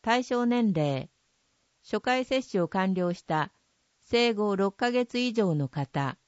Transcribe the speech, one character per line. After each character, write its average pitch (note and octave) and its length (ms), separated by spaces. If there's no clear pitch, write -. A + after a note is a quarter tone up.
対 A#3+ 220
象 A#3+ 240
年 A#3+ 260
齢、 D3 380
初 - 180
回 B3+ 240
接 C4 240
種 F#3+ 120
を E3+ 80
完 F#3+ 260
了 F3+ 180
し - 100
た D#3 300
生 A#3 320
後 G#3 240
六 G3 180
ヶ B3 160
月 A#3+ 280
以 B3 140
上 G3+ 220
の C#3+ 140
方。 C#3 600